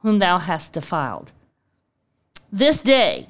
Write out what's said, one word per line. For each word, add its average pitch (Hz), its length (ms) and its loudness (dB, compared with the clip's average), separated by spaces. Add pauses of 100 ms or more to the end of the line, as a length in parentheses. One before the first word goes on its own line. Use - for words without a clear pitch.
whom 214 180 2
thou 180 180 2
hast 165 340 -6
defiled. 135 600 -6 (1200)
This 269 300 2
day 208 480 2